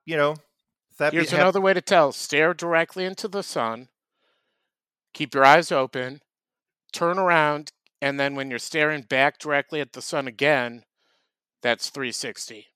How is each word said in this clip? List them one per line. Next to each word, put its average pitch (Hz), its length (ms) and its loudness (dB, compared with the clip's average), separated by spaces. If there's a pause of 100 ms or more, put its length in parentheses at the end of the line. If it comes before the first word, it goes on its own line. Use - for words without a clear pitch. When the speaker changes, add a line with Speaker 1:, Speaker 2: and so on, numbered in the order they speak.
Speaker 1:
you 160 120 -4
know, 147 180 2 (640)
that 151 140 0
be 151 60 0
Speaker 2:
Here's 170 140 0
Speaker 1:
hap- 165 100 2
Speaker 2:
another 190 200 4
way 190 120 4
to 180 80 0
tell. 160 300 4
Stare 156 420 0
directly 170 520 -2
into 190 220 -8
the 190 160 -6
sun. 117 460 -6 (1200)
Keep 143 220 -8
your 135 100 4
eyes 156 260 6
open. 131 500 -4 (720)
Turn 170 260 0
around. 156 520 2 (300)
And 139 180 -2
then 139 160 -2
when 135 140 -8
you're 120 100 -6
staring 151 440 -2
back 135 360 0
directly 147 420 -4
at 135 120 -10
the 127 80 -14
sun 143 260 -6
again, 120 560 -2 (760)
that's 120 280 -2
three 131 220 -8
sixty. 113 640 -12